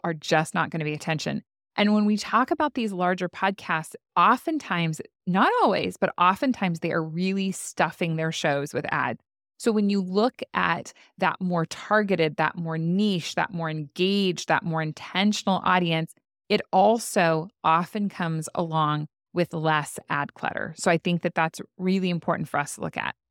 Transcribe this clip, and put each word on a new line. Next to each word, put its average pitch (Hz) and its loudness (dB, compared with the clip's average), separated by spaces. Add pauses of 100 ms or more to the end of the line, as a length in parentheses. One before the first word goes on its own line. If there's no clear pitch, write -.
are 170 -2
just 156 0
not 170 -2
gonna 160 -4
pay 151 -4
attention. 151 -4 (340)
And 208 4
when 208 4
we 208 2
talk 226 0
about 302 -2
these 220 -2
larger 180 0
podcasts, 175 -4 (200)
oftentimes, 185 2 (260)
not 202 4 (100)
always, 185 2
but - -2
oftentimes 185 2
they 165 -2
are 165 0
really 190 -2
stuffing 165 -2
their 160 -2
shows 143 -2
with - -4
ads. 127 -2 (380)
So - 0
when 208 2
you 202 2
look 190 0 (120)
at 175 -2 (240)
that 165 0
more 175 0
targeted, 190 0
that 160 0
more 165 -4
niche, 180 0
that 165 -2
more 165 -4
engaged, 175 0
that - 2
more 160 -2
intentional 190 0
audience, 170 2 (340)
it 208 2 (100)
also 190 2 (140)
often 175 2
comes 165 -4
along 156 0 (260)
with 175 0
less 156 0 (100)
ad 147 -4
clutter. - -6
So - 0
I 170 4
think 175 0
that 170 -2
that's 165 -2 (180)
really 185 0
important 165 -2
for - -4
us 147 -4
to - -10
look - -6
at. - -6 (160)